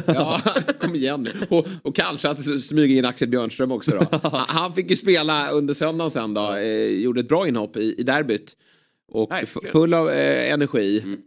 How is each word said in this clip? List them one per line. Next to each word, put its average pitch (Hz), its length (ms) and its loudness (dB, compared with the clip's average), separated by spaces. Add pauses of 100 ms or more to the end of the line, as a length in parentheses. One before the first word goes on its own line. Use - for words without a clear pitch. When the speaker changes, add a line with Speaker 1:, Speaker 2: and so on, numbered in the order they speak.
Speaker 1:
Ja, 156 340 2 (200)
<laughs> - 200 -4
kom 175 140 -2
igen 139 280 -2
nu. 190 280 -6
Och, 170 160 4 (160)
och 143 140 -4
kanske 160 320 -2
att 143 100 -2
s-, 139 300 -4
smyga 147 300 6
in 127 60 4
Axel 123 240 0
Björnström 123 440 -2
också 120 180 -6
då. 156 280 0
Speaker 2:
<laughs> 156 100 -2
Speaker 1:
Han, 131 200 -2
han 170 240 -2
fick 175 180 -2
ju 180 60 2
spela 151 540 2
under 147 240 0
söndagen 160 360 -2
sen 113 240 -4
då. 104 220 0
Eh, 110 300 0 (140)
gjorde 123 200 0
ett 120 80 -4
bra 170 200 2
inhopp 113 280 -2
i, 110 220 -2
i 120 40 -4
derbyt. 131 540 -2 (560)
Och 110 180 0
Speaker 2:
Verkligen. 147 360 -6
Speaker 1:
f-, - 60 -10
full 165 220 6
av, 160 160 2
eh, 139 420 2
energi. 110 480 2
Speaker 2:
Mm. 98 260 -10